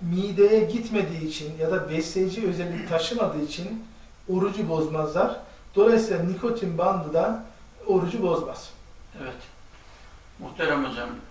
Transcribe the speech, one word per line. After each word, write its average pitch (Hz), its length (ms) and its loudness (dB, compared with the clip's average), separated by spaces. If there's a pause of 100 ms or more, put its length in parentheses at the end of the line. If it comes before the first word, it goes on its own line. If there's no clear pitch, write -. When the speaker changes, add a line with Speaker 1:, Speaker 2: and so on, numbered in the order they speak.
Speaker 1:
mideye 196 580 4
gitmediği 196 680 0
için 156 300 -8
ya 160 140 0
da 165 180 0
besleyici 185 580 0
özellik 170 420 -4
taşımadığı 165 520 0
için 196 440 -6 (440)
orucu 190 400 0
bozmazlar. 156 680 0 (400)
Dolayısıyla 208 480 6
nikotin 185 540 -2
bandı 175 360 2
da 190 300 2 (440)
orucu 190 360 2
bozmaz. - 460 -2 (520)
Speaker 2:
Evet. 127 140 -10 (1040)
Muhterem 147 460 0
hocam, 120 240 -6 (220)